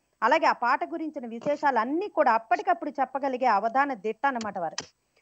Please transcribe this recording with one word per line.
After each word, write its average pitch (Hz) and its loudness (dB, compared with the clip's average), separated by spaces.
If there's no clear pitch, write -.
అలాగే 294 4
ఆ 240 4
పాట 254 0
గురించిన 302 -8
విశేషాలన్నీ 277 0
కూడా 277 4
అప్పటికప్పుడు 349 0
చెప్పగలిగే 262 -2
అవధాన 233 2
దిట్ట 214 -4
అన్నమాట 226 -2
వారు. 165 -4